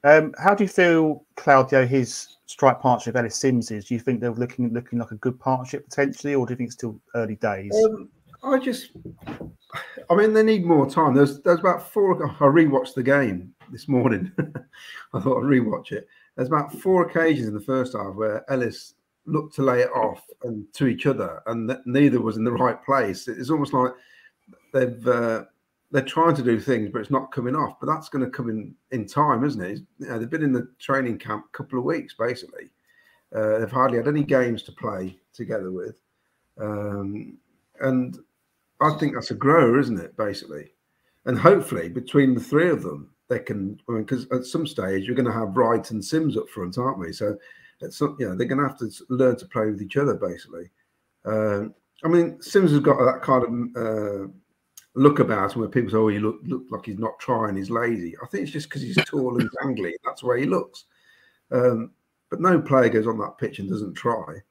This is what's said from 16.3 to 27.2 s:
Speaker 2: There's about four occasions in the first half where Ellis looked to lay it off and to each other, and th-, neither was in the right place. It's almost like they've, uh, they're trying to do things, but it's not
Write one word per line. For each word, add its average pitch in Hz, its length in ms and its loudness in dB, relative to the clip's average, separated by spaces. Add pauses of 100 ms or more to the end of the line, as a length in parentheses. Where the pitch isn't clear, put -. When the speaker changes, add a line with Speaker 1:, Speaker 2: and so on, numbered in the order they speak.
Speaker 2:
There's 127 120 -4
about 147 260 -2
four 180 340 2
occasions 160 400 2
in 104 60 -6
the 104 80 -6
first 131 320 -2
half 98 220 -8
where 107 360 -4
Ellis 123 440 -4 (300)
looked 151 300 -4
to 151 60 -4
lay 127 200 4
it 127 100 2
off 110 320 -4 (200)
and 110 300 -8
to 139 140 0
each - 180 -2
other, 107 400 -2
and 117 240 -4
th-, 131 160 -6
neither 127 340 4
was 110 180 -2
in 110 60 -2
the 120 80 2
right 117 320 0
place. 123 440 -2
It's 123 240 -6
almost 143 220 -2
like 127 180 2 (840)
they've, 123 340 0
uh, 117 360 0 (480)
they're 143 100 2
trying 160 340 2
to 139 60 -4
do 120 180 2
things, 110 320 -2
but 120 100 -6
it's 104 100 -6
not 131 200 -2